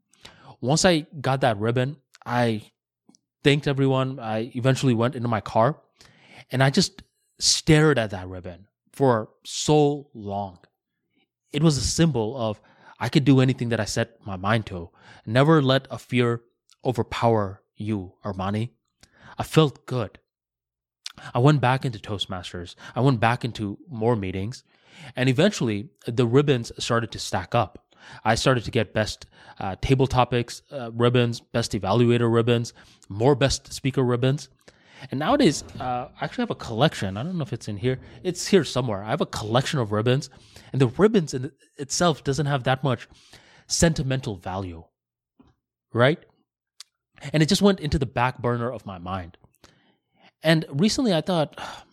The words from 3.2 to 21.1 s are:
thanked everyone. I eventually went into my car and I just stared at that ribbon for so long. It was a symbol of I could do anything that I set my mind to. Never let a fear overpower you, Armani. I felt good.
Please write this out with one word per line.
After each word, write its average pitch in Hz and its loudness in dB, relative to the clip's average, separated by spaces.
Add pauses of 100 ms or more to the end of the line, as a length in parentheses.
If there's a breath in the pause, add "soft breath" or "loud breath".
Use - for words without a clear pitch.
thanked 147 2
everyone. 135 0
I 113 -6
eventually 127 2
went 117 0
into 120 -4
my 110 0
car 120 2 (680 loud breath)
and 131 2
I 135 4
just - 0 (360)
stared 151 4
at 107 -2
that 92 -10
ribbon 90 -14 (240)
for 120 2 (140)
so 147 0
long. 101 -8 (920)
It 147 -2
was 156 4
a 120 -4
symbol 131 0
of 110 -4 (400 soft breath)
I 113 -4
could 139 2
do 131 6
anything 131 2
that 113 -2
I 107 -2
set - -6
my 98 -10
mind 104 0
to. 85 -12 (340 loud breath)
Never 143 4
let 135 2
a 113 -10
fear 120 0 (420)
overpower 110 0 (140)
you, 104 -8 (100)
Armani. 101 -4 (680 loud breath)
I 120 -6
felt - 0
good. 117 -6 (1160 loud breath)